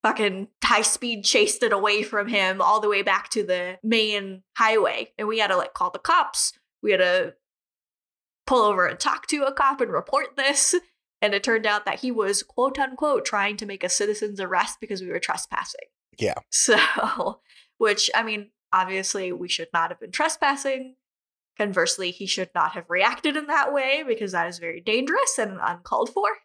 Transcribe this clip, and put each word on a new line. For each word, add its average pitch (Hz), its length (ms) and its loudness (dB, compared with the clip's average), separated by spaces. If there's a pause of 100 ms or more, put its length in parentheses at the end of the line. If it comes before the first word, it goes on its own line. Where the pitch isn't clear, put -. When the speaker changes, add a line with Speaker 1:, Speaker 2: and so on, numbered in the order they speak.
Speaker 1:
fucking 202 440 0 (160)
high 220 180 4
speed 226 420 -2
chased - 380 2
it 220 120 2
away 208 280 2
from 208 260 -2
him 196 340 0
all 208 180 4
the 214 100 2
way 196 140 2
back 196 280 0
to 208 120 0
the 180 400 -2
main 208 600 0 (140)
highway. 220 600 2
And 214 100 -4
we 220 120 -2
had 208 120 2
to, 185 60 2
like, - 180 -2
call 180 160 -2
the 196 80 -12
cops. - 540 0 (280)
We 214 100 2
had 185 100 4
to 180 320 2 (1120)
pull 247 160 4
over 190 240 4
and - 120 -4
talk - 280 -2
to 294 160 0
a 269 100 0
cop 277 280 2
and 214 100 0
report - 460 -2
this. 277 360 2 (480)
And 208 140 2
it 202 80 -2
turned 220 240 2
out 208 180 0
that - 140 -4
he 254 120 -4
was, 202 300 0
quote 269 380 -2
unquote, 269 460 0
trying 208 320 -2
to 214 100 -10
make 196 160 -8
a 180 60 -2
citizen's 208 500 -2
arrest 185 420 0
because 196 200 -8
we 180 80 -10
were 170 100 -4
trespassing. - 600 -6 (360)
Speaker 2:
Yeah. 107 180 -2 (140)
Speaker 1:
So, - 920 2 (180)
<laughs> - 180 -20
which, 208 380 2
I 226 80 2
mean, 208 280 -6 (200)
obviously 190 640 -2
we 175 160 -8
should 165 240 -4
not 165 180 0
have - 80 -12
been - 120 -14
trespassing. 277 840 -2 (600)
Conversely, 190 540 0
he 196 140 -10
should 185 300 -4
not 170 160 2
have 170 180 -12
reacted 233 460 2
in 294 120 -4
that 294 260 2
way 277 340 0
because 220 240 -2
that 170 160 0
is 175 120 -10
very 165 200 -10
dangerous 277 580 0
and 202 240 -4
uncalled 175 520 -2
for. 403 160 0 (140)